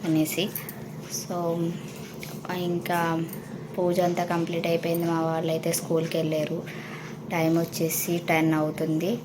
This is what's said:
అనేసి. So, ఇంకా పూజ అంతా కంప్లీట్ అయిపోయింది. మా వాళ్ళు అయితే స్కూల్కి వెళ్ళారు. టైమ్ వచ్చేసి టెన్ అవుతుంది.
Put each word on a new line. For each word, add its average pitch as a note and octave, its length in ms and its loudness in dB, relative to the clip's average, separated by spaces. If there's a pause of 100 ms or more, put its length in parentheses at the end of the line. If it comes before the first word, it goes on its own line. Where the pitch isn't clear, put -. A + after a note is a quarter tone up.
అనేసి. D#3+ 440 2 (720)
So, E3+ 400 0 (920)
ఇంకా E3+ 640 0 (540)
పూజ F3+ 220 4
అంతా F3 240 4
కంప్లీట్ E3+ 440 0
అయిపోయింది. E3+ 400 2
మా E3 140 2
వాళ్ళు D#3+ 300 0
అయితే D#3+ 200 0
స్కూల్కి E3 460 0
వెళ్ళారు. D#3 440 0 (720)
టైమ్ E3 260 4
వచ్చేసి E3 720 0
టెన్ D#3+ 240 6
అవుతుంది. D#3+ 720 2